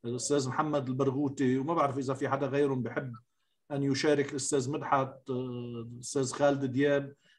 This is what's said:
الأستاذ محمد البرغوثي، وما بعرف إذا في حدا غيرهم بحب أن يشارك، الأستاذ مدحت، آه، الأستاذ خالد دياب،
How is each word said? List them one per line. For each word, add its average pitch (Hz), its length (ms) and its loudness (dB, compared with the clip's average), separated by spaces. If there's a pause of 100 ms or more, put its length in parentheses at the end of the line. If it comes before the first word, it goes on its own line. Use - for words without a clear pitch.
الأستاذ 127 440 0
محمد 147 400 0
البرغوثي، 135 680 0
وما 147 160 -2
بعرف 143 240 2
إذا 135 160 -2
في 131 160 -2
حدا 139 180 0
غيرهم 135 360 2
بحب 123 320 -6 (560)
أن 139 120 -2
يشارك، 139 480 2
الأستاذ 139 400 0
مدحت، 135 580 0
آه، 123 640 -6
الأستاذ 127 400 -2
خالد 139 320 2
دياب، 139 500 2 (220)